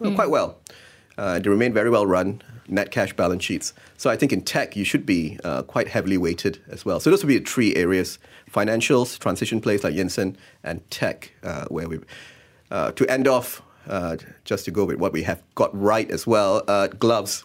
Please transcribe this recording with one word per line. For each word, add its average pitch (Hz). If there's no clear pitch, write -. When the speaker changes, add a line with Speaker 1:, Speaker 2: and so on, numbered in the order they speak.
Speaker 1:
Mm. 202
Speaker 2:
quite 196
well. 123
Uh, 92
they 95
remain 113
very 110
well 107
run, 92
net 98
cash 98
balance 90
sheets. -
So -
I 113
think 139
in 95
tech, -
you 101
should -
be, 85
uh, 69
quite -
heavily 98
weighted 87
as -
well. 90
So -
those 196
would 165
be 123
the -
three 110
areas, 90
financials, 113
transition 107
plays 104
like 78
Yinson, 95
and 82
tech, -
uh, -
where 82
we, 80
uh, 82
to -
end 131
off, 127
uh, 87
just -
to -
go 98
with 85
what 90
we 80
have 85
got -
right 107
as 87
well, 104
uh, 101
gloves 104